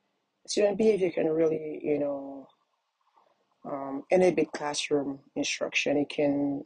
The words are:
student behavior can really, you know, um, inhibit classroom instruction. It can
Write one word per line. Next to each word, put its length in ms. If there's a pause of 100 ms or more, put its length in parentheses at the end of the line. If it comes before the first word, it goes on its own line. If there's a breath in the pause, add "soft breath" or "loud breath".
(460)
student 320
behavior 320
can 180
really, 560
you 160
know, 480 (1200)
um, 460
inhibit 420
classroom 680 (160)
instruction. 600
It 100
can 580